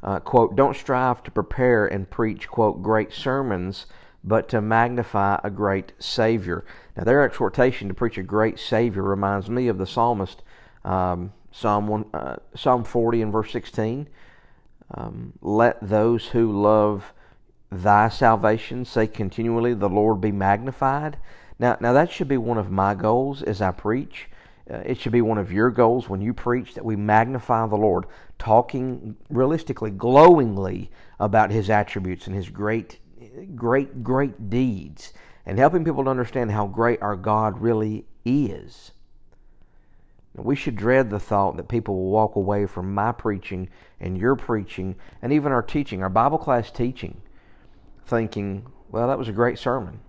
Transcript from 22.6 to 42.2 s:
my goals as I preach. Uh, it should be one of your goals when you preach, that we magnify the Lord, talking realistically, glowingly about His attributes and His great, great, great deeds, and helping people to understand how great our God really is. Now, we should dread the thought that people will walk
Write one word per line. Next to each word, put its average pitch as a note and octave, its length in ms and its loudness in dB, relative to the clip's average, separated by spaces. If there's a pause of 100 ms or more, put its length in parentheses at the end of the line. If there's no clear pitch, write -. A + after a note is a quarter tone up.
my G2 240 2
goals B2 480 0
as G#2 180 -2
I F#2 100 2
preach. - 580 -4 (420)
Uh, - 140 -10
it B2+ 140 -4
should A2+ 120 -4
be A#2+ 100 4
one A2 180 2
of F#2 120 -4
your A2 200 4
goals A#2 360 2
when G2 140 -4
you A2 100 -2
preach, B2 440 -4
that G#2 100 -10
we A2 100 -2
magnify A2+ 720 2
the G#2+ 100 -2
Lord, G2 300 2 (320)
talking A#2+ 800 0 (120)
realistically, C3 640 -2
glowingly A#2 1000 6 (280)
about G#2 300 4
His G#2 220 0
attributes G2 560 -2
and F#2+ 80 -6
His F#2 140 -6
great, G#2 500 -6 (560)
great, B2 480 -2
great A#2+ 480 -2
deeds, G#2 600 -2 (360)
and G2 100 -4
helping D#3+ 260 4
people C#3 200 -2
to C3 80 0
understand B2 400 -2
how G#2 160 -2
great A2+ 340 0
our G#2 140 -4
God G#2+ 440 -2
really A2 460 -2 (180)
is. - 680 -4 (1400)
Now, - 80 -12
we C3+ 120 0
should C3+ 200 -6
dread A#2+ 340 2
the G2+ 100 -4
thought G2 380 0
that E2+ 100 -10
people A2 280 -2
will F#2 160 -2
walk G#2+ 240 2